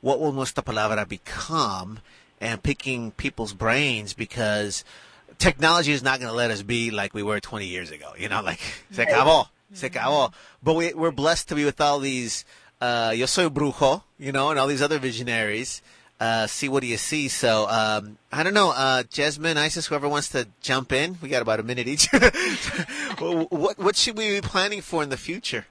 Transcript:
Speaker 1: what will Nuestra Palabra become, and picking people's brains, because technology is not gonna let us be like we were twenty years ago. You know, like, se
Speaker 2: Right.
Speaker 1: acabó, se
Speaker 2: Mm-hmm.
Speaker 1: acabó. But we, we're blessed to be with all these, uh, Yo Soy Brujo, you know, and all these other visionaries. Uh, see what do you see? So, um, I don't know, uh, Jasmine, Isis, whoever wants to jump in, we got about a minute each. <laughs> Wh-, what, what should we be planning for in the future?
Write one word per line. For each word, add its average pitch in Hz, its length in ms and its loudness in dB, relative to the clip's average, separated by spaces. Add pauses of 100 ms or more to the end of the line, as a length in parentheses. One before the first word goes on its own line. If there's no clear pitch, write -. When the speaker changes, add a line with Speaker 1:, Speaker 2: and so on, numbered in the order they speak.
Speaker 1:
what 127 180 2
will 151 140 0
Nuestra 135 320 -4
Palabra 107 440 0
become, 107 920 -4 (400)
and 110 200 -4
picking 127 520 -4
people's 117 400 -6
brains, 113 640 0
because 104 680 -2 (560)
technology 160 540 4
is 135 100 0
not 131 160 2
gonna 120 140 -6
let 120 180 2
us 101 120 -4
be 117 280 -2
like 101 240 -4
we 107 80 -4
were 104 160 0
twenty 101 280 -8
years 90 260 -8
ago. 73 260 -16
You 95 100 -6
know, 101 140 -2
like, 90 160 -4 (320)
se 117 140 0
Speaker 2:
Right. 113 100 4
Speaker 1:
acabó, 135 320 8 (260)
se 175 180 -8
Speaker 2:
Mm-hmm. - 60 -10 (120)
Speaker 1:
acabó. 143 240 2 (280)
But 156 140 2
we, 170 180 0
we're 165 200 0
blessed 151 380 0
to 175 40 -4
be 147 100 2
with 143 160 0
all 143 200 4
these, 127 440 -4 (360)
uh, 117 340 0
Yo 123 120 2
Soy 175 220 2
Brujo, 143 540 2 (160)
you 139 140 -8
know, 139 180 2
and 147 80 0
all 135 80 4
these 139 160 0
other 147 160 2
visionaries. 117 840 -2 (380)
Uh, 113 260 2
see - 220 -4
what 135 140 2
do 127 40 -6
you 117 120 -2
see? 151 280 -2
So, 110 420 2
um, 107 480 0 (140)
I 147 140 -2
don't 196 100 0
know, 196 160 6
uh, 131 400 2
Jasmine, 151 480 0
Isis, 151 280 0
whoever 147 220 -2
wants 143 200 0
to 123 180 -2 (140)
jump 131 320 -2
in, 165 280 0
we 147 80 -12
got 127 140 0
about 110 160 2
a 110 60 -4
minute 123 240 -4
each. 147 180 2
<laughs> - 60 -2 (1080)
Wh-, 165 320 -2
what, 185 260 0
what 196 200 2
should 226 200 0
we 214 140 0
be 202 100 0
planning 196 420 -2
for 165 200 -2
in 143 60 -4
the 131 80 -4
future? 165 540 -8